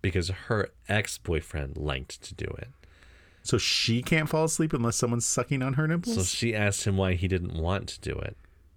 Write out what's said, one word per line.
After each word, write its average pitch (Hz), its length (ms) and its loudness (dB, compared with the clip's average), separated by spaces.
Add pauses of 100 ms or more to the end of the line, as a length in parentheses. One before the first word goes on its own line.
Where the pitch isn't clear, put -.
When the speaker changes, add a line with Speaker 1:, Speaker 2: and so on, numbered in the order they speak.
Speaker 1:
because 90 260 0
her 101 420 -2 (180)
ex-boyfriend 78 880 -2
liked 69 460 -4
to - 120 -14
do - 120 -8 (120)
it. - 100 -12 (760)
Speaker 2:
So 120 140 2
she - 440 2
can't 156 260 2
fall 160 160 2
asleep 160 280 2
unless 117 240 2
someone's 117 300 0
sucking 131 360 0
on 131 120 0
her 156 120 2
nipples? 175 300 0
Speaker 1:
So 135 80 2
she 117 280 0
asked 104 320 2
him 98 120 2
why 95 180 4
he 90 140 0
didn't 87 260 0
want 85 360 -2
to - 100 -14
do - 180 -4
it, - 180 -8 (400)